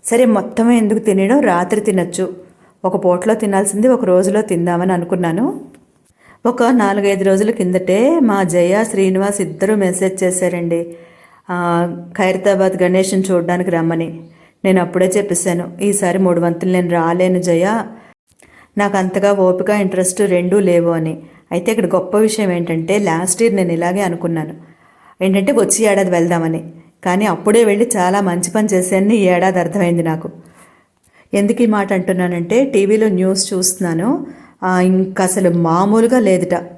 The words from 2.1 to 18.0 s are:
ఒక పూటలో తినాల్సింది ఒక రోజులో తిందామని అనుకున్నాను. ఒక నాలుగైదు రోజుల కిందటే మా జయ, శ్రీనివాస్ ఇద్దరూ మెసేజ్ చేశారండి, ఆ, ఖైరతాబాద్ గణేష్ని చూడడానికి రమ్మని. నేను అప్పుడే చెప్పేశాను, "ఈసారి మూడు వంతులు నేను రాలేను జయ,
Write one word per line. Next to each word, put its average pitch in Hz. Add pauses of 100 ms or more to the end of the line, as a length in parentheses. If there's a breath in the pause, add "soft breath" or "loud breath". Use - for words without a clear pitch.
ఒక 190
పూటలో 180
తినాల్సింది 202
ఒక 247
రోజులో 185
తిందామని 175
అనుకున్నాను. 175 (840 soft breath)
ఒక 247
నాలుగైదు 202
రోజుల 196
కిందటే 190
మా 202
జయ, 180
శ్రీనివాస్ 196
ఇద్దరూ 190
మెసేజ్ 190
చేశారండి, 170 (540 loud breath)
ఆ, 175 (300)
ఖైరతాబాద్ 190
గణేష్ని 185
చూడడానికి 180
రమ్మని. 165 (440 loud breath)
నేను 185
అప్పుడే 180 (100)
చెప్పేశాను, 175 (120)
"ఈసారి 196
మూడు 180
వంతులు 170
నేను 180
రాలేను 175
జయ, 180 (960 loud breath)